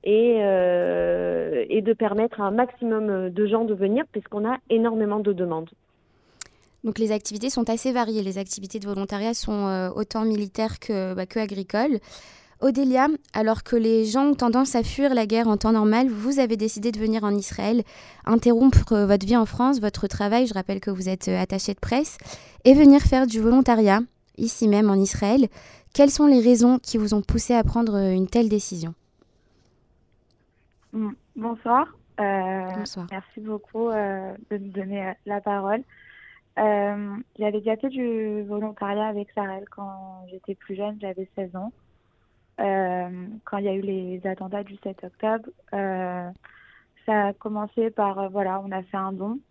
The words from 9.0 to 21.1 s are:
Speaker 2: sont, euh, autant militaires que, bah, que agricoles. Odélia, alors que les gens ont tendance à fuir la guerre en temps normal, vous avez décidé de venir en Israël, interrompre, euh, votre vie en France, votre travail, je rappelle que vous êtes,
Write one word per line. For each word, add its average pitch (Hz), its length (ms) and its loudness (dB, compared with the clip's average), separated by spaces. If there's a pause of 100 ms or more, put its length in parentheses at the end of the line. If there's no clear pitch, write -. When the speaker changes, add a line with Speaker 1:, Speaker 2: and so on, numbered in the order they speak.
Speaker 2:
sont, 208 360 -4
euh, 185 280 -2
autant 220 280 -4
militaires 220 560 -4
que, 190 340 -4
bah, 185 100 -6
que 185 140 -8
agricoles. 208 600 -2 (600)
Odélia, 262 480 2 (260)
alors 220 300 0
que - 120 0
les 226 280 4
gens 254 240 2
ont 285 60 4
tendance 254 420 2
à 233 60 2
fuir 269 320 0
la 226 120 2
guerre 226 220 2
en 208 100 2
temps 220 140 2
normal, 220 360 4
vous 240 320 -2
avez 233 160 2
décidé 220 340 -2
de 214 80 -8
venir 220 260 -2
en 208 60 0
Israël, 202 520 -2 (440)
interrompre, 233 680 6
euh, 208 140 4
votre 196 200 4
vie 226 100 4
en 226 80 4
France, 247 360 0
votre 208 260 -4
travail, 220 400 0
je 220 80 -6
rappelle 196 260 -4
que 208 100 -6
vous 185 180 -6
êtes, 185 200 -4